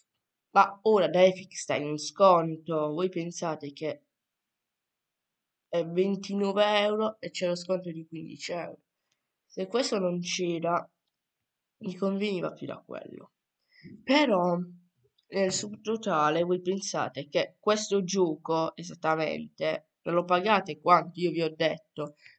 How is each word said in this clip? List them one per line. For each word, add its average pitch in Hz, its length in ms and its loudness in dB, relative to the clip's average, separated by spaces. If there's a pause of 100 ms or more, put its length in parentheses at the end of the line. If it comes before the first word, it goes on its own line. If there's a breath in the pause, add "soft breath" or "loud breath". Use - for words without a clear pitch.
(500)
Ma - 320 4
ora 202 260 6
da 175 160 6
Epic 185 320 2
sta - 200 -2
in 147 200 -2
sconto, 160 960 4
voi 180 160 -2
pensate 170 640 -6
che 151 320 -8 (1600)
è 170 200 -2
ventinove 196 760 0 (180)
euro 214 400 0
e 175 100 -12
c'è - 160 -4
lo 175 100 0
sconto 175 340 -4
di 160 160 -12
quindici 160 460 -12
euro. 170 300 -10 (640)
Se 190 200 -8
questo 233 320 -2
non 175 220 0
c'era, 170 680 -2 (920)
mi 185 180 -8
conveniva 196 560 -2
più - 140 -12
da - 180 -12
quello. - 480 -16 (680 loud breath)
Però 202 560 2 (680)
nel 190 240 0
subtotale 202 920 -2
voi 180 180 0
pensate 180 680 -6
che - 300 -2
questo 208 460 0
gioco 165 720 -2
esattamente 156 1120 -4 (140)
non 170 140 -2
lo 175 80 2
pagate 180 560 0
quanto 170 400 4
io 175 100 0
vi 165 120 -2
ho 160 120 -2
detto, 156 640 -4 (220 loud breath)